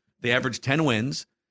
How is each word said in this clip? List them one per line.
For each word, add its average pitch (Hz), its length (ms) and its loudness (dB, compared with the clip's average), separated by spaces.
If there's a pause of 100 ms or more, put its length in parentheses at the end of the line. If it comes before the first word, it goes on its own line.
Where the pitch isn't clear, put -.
(200)
They 120 120 0
averaged 123 300 0
ten 147 220 2
wins. 127 420 0 (240)